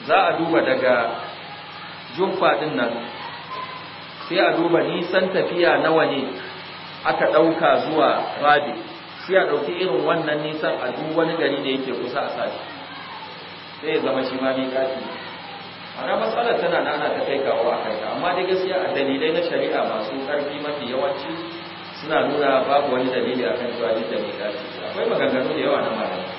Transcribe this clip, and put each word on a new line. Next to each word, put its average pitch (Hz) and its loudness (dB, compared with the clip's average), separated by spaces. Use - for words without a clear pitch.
Za 147 4
a 180 6
duba 165 4
daga 123 2
Juffa 165 2
ɗin 151 -2
nan, 117 2
sai 175 0
a 165 6
duba 165 4
nisan 185 0
tafiya 170 4
nawa 160 4
ne 135 0
aka 165 2
ɗauka 160 4
zuwa 151 4
Rabi. 143 4
Sai 180 0
a 175 6
ɗauki - 0
irin 175 2
wannan 156 2
nisan 156 -2
a 127 -2
duk 151 -4
wani 165 2
gari 143 2
da 135 -2
yake 127 0
kusa 123 -4
a - -4
sa 120 -4
shi. - -6
Sai 151 -4
ya 147 4
zama 135 0
shi 131 -4
ma 131 0
miƙati. 131 0
Ana 180 0
matsalar 226 0
tana 170 2
nan 147 0
ana 143 0
ta 131 -2
kai 139 0
kawo 117 2
a - 0
kai, 110 -2
amma 151 -2
dai 185 0
gaskiya 185 0
a 185 0
dalilai 156 2
na 175 2
shari'a - 0
masu 135 -4
ƙarfi 147 -2
mafi 147 -6
yawanci 139 -2
suna 151 2
nuna 135 4
babu 139 4
wani 127 2
dalili 123 0
akan 117 0
cewa 113 0
Jidda 113 -2
miƙati 104 -4
ce. - -10
Akwai 214 -2
maganganu 135 2
da 131 0
yawa 127 2
na 113 0
malamai. 110 -4